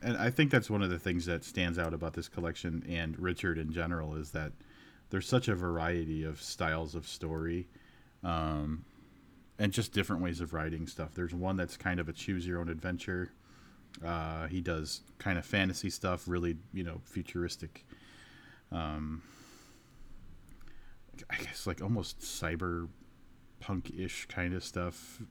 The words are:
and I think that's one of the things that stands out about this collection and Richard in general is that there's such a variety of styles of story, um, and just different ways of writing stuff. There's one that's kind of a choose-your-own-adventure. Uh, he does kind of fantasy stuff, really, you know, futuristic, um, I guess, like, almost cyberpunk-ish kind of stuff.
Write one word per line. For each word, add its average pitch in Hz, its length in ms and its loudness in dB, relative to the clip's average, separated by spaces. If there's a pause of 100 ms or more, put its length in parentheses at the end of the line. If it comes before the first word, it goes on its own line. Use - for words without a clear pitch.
and 117 160 4
I 120 140 6
think 147 180 8
that's 123 220 6
one 104 100 6
of 95 80 4
the 87 80 2
things 87 300 2
that 85 160 2
stands 87 340 2
out 82 160 2
about 80 200 -2
this 82 140 -4
collection 82 600 -2
and 82 300 0
Richard 87 400 2
in 78 120 0
general 82 440 0
is 76 160 -4
that 78 220 -2 (580)
there's 95 160 2
such 127 200 6
a 117 60 6
variety 82 720 2
of 78 180 -4
styles 80 540 0
of 80 120 -6
story, 82 600 -2 (560)
um, 78 600 0 (760)
and 104 120 4
just - 220 0
different 90 300 2
ways 85 180 0
of 82 100 -2
writing 80 360 0
stuff. 80 260 -6
There's 87 220 -2
one 92 220 2
that's 90 200 0
kind 90 220 0
of 80 100 0
a 80 40 -6
choose-your-own-adventure. 87 1160 -2 (720)
Uh, 80 440 -2
he 90 140 0
does 80 400 -2 (180)
kind 92 180 2
of - 80 -2
fantasy 95 460 2
stuff, 90 360 -2
really, 87 300 2 (160)
you 92 100 -2
know, 85 200 -4
futuristic, - 840 -4 (840)
um, 78 500 -2 (2000)
I - 80 -2
guess, - 300 -8
like, 87 140 -2
almost 101 400 0
cyberpunk-ish - 2000 -4
kind 90 300 0
of 90 80 -2
stuff. - 680 -4